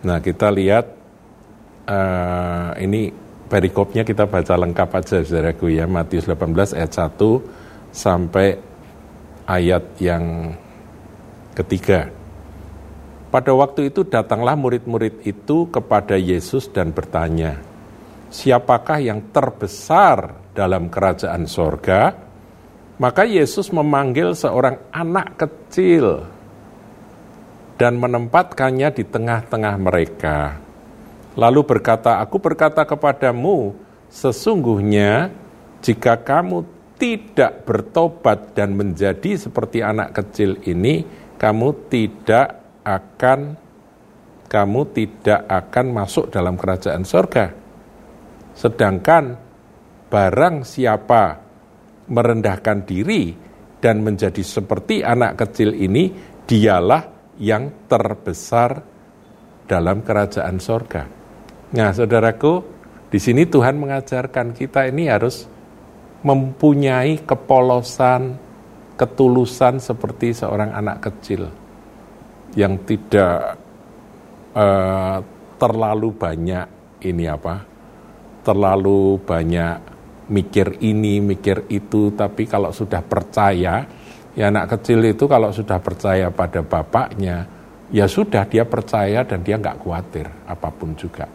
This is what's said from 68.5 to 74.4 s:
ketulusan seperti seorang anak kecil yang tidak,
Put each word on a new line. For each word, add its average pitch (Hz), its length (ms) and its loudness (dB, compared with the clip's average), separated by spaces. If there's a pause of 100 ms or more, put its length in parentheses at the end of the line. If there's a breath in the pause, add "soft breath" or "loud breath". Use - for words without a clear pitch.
ketulusan 127 880 2
seperti 117 480 -4
seorang 104 480 -4
anak 104 320 -6
kecil 90 400 -8 (1040)
yang 98 320 0
tidak, 98 720 0 (960)